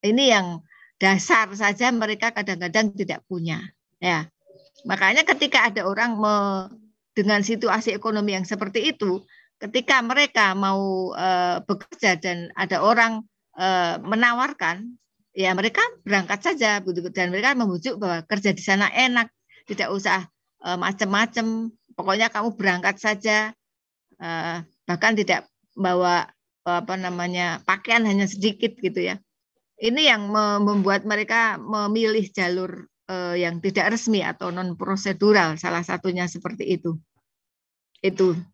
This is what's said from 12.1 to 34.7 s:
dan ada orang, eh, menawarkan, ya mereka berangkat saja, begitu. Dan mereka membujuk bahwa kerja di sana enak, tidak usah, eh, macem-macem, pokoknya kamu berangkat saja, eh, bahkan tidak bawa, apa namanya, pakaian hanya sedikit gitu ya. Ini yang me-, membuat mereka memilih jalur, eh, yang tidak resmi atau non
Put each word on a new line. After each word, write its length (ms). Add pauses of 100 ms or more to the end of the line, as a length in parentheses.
dan 400
ada 240
orang, 420 (320)
eh, 460
menawarkan, 1000 (320)
ya 240
mereka 240 (240)
berangkat 400
saja, 400
begitu. 240
Dan 240
mereka 240
membujuk 460
bahwa 260
kerja 240
di 80
sana 320
enak, 400 (380)
tidak 240
usah, 320 (400)
eh, 160
macem-macem, 880 (240)
pokoknya 400
kamu 240
berangkat 400
saja, 560 (640)
eh, 400 (320)
bahkan 240
tidak 320 (320)
bawa, 480 (400)
apa 320
namanya, 720
pakaian 340
hanya 220
sedikit 560
gitu 320
ya. 80 (580)
Ini 340
yang 140
me-, 340
membuat 460
mereka 540
memilih 760
jalur, 560 (160)
eh, 320
yang 240
tidak 320
resmi 240
atau 320
non 240